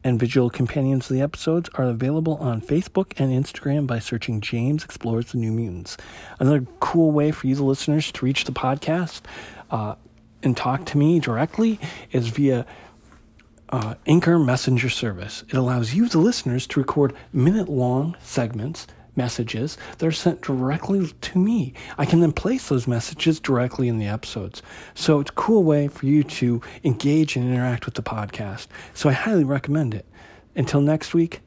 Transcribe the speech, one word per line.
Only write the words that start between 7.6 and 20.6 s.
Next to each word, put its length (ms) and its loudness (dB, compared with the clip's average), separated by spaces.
listeners, 480 0
to 140 -6
reach 180 0
the 80 -4
podcast, 680 -2
uh, 240 -4
and 160 2
talk 300 -2
to 100 0
me 240 6
directly 580 0
is 160 0
via, 380 2
uh, 260 -4
Anchor 320 6
Messenger 520 2
service. 580 -6
It 80 -6
allows 380 0
you, 160 2
the 80 2
listeners, 500 2
to 140 0
record 340 0
minute-long 880 2
segments, 680 -6
messages 600 -4
that 80 0
are 40 2
sent 300 0
directly 680 -2